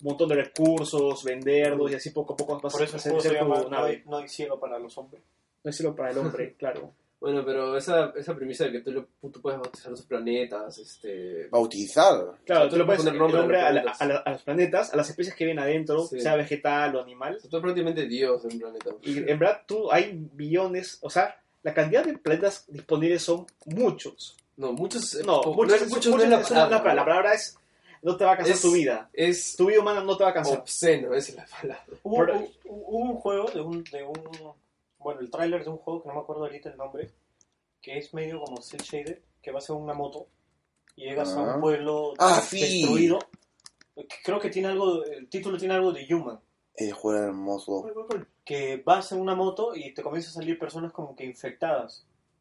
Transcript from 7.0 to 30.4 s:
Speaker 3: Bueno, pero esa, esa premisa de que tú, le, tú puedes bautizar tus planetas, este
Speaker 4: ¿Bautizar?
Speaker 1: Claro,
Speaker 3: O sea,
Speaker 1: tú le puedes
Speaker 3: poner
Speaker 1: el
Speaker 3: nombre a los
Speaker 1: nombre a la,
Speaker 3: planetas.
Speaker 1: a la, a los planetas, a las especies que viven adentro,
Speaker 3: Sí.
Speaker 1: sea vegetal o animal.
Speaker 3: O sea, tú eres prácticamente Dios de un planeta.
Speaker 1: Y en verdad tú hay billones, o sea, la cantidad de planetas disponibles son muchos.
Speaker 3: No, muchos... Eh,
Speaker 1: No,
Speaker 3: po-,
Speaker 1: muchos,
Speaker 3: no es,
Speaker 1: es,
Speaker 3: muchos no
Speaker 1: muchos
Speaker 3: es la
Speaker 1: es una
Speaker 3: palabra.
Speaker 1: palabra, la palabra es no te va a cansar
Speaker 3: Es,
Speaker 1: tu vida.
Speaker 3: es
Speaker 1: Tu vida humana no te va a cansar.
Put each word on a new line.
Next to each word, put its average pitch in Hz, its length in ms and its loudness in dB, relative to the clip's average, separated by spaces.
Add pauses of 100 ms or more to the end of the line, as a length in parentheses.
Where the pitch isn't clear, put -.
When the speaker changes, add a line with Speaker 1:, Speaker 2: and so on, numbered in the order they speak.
Speaker 3:
Bueno, 139 260 -2
pero 131 320 -2
esa, 156 400 2
esa 147 180 -6
premisa 131 300 -4
de 123 60 -2
que 120 80 -6
tú, 131 120 -8
le, 131 140 -6 (260)
tú - 120 -20
puedes 135 160 -4
bautizar 123 320 -12
tus 120 100 -14
planetas, 117 800 -4
este 90 680 -10
Speaker 4:
¿Bautizar? 113 960 4
Speaker 1:
Claro, 170 160 4
Speaker 3:
O - 20 8
sea, 143 80 4
Speaker 1:
tú 170 60 2
le 175 60 6
puedes 180 180 4
Speaker 3:
poner 156 120 2
Speaker 1:
el 147 60 -2
Speaker 3:
nombre 160 180 6
a 170 40 6
los - 20 4
Speaker 1:
nombre 185 180 4
a 151 100 4
la, 135 120 4
Speaker 3:
planetas. 120 180 -2
Speaker 1:
a 143 60 0
la, 143 100 2
a 143 140 -2
los 135 100 -6
planetas, 175 520 0
a 214 40 2
las 202 140 2
especies 175 240 -6
que 165 100 -2
viven 160 140 -2
adentro, 156 480 0
Speaker 3:
Sí. 127 120 -8
Speaker 1:
sea 151 160 2
vegetal 147 600 0
o 127 40 0
animal. 127 360 -8
Speaker 3:
O 214 40 -12
sea, - 80 -20
tú 165 100 -4
eres 160 60 -2
prácticamente 165 440 0
Dios 123 340 0
de 117 80 -6
un 117 100 -8
planeta. 113 300 -10 (140)
Speaker 1:
Y 143 160 -4
en 151 180 0
verdad 196 300 2
tú 208 240 -2
hay 180 280 2 (140)
billones, 180 680 -2
o 143 100 -8
sea, - 280 0 (220)
la 151 140 -4
cantidad 160 280 4
de 330 140 -2
planetas 175 520 0
disponibles 160 520 0
son 175 240 0 (200)
muchos. 165 720 -2 (220)
Speaker 3:
No, 131 160 -4
muchos... 196 400 -6
Eh, 151 100 -6
Speaker 1:
No, 160 180 4
Speaker 3:
po-, 156 120 0
Speaker 1:
muchos, 208 160 4
Speaker 3:
no 208 60 10
es, 220 80 6
Speaker 1:
es, 233 80 -2
Speaker 3:
muchos 240 160 0
no 233 100 6
Speaker 1:
muchos 226 60 8
Speaker 3:
es 233 80 6
la 220 100 8
Speaker 1:
es - 80 -2
una - 120 6
Speaker 3:
palabra. 220 180 6
Speaker 1:
palabra, 156 160 4
la 139 100 2
palabra 190 300 4
es - 220 -8 (440)
no 180 160 0
te 190 80 4
va 185 80 8
a 185 40 4
cansar 180 180 4
Speaker 3:
Es, - 60 0
Speaker 1:
tu 175 100 6
vida. 135 420 2
Speaker 3:
es 175 420 0
Speaker 1:
Tu 180 120 4
vida 214 120 8
humana 202 240 0
no 190 140 0
te 196 60 4
va 185 80 6
a - 20 -2
cansar. 143 260 2